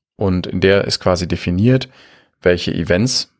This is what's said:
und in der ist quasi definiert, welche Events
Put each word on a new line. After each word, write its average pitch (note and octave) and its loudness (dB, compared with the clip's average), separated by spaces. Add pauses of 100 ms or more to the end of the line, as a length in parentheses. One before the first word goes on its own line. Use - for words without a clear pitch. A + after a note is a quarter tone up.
(160)
und F#2 -2
in F#2+ -6
der G3 4
ist - -6
quasi F2+ -2
definiert, A2 0 (520)
welche F2+ 0
Events F2+ -2